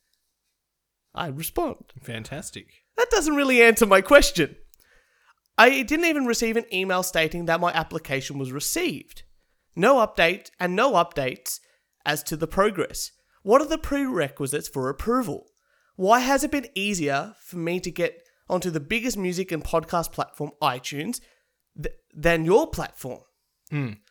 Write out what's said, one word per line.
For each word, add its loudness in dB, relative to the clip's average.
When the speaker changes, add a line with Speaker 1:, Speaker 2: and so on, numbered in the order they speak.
Speaker 1:
I -8
respond. -8
Speaker 2:
Fantastic. -14
Speaker 1:
That 0
doesn't 2
really 4
answer 6
my 8
question. 4
I 6
didn't 0
even 0
receive 0
an -2
email -2
stating -2
that 2
my 0
application -6
was -8
received. -6
No 6
update 2
and -2
no 2
updates -2
as -2
to -6
the -4
progress. -2
What 4
are -2
the -2
prerequisites -4
for -4
approval? -2
Why 4
has 2
it -2
been -4
easier -2
for -16
me -4
to -8
get -4
onto -2
the -4
biggest -4
music -4
and -8
podcast -2
platform, -8
iTunes, -4
th-, -8
than 0
your 4
platform? -10
Speaker 2:
Hmm. -6